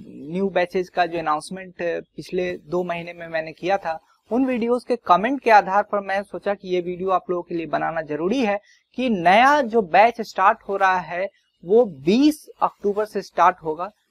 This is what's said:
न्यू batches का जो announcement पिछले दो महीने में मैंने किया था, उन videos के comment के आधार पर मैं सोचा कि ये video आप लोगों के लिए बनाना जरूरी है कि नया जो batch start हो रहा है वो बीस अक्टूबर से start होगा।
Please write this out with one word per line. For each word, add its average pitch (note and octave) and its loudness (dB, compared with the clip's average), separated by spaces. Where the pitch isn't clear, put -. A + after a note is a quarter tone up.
न्यू E3+ -6
batches F3+ -2
का F3+ 0
जो E3+ -6
announcement E3 -6
पिछले F3+ -6
दो F3 -6
महीने E3+ -8
में E3+ -16
मैंने D#3+ -6
किया F#3+ -2
था, E3 -6
उन B3+ 0
videos A#3+ -2
के - -2
comment A3 2
के A3+ 0
आधार G3+ 6
पर G3+ -4
मैं G3 -4
सोचा G3 -6
कि G3 -10
ये F3+ 0
video F3+ -6
आप F3+ 0
लोगों F3 -2
के F3 -10
लिए E3 -6
बनाना D#3 -4
जरूरी E3+ -2
है G3+ 0
कि B3+ -2
नया A3 4
जो A3+ 0
batch G3 4
start G#3 0
हो G3 -4
रहा F#3 2
है F3 -8
वो A3 4
बीस G3+ 0
अक्टूबर G3+ -2
से G#3 -8
start F3+ 2
होगा। E3 -6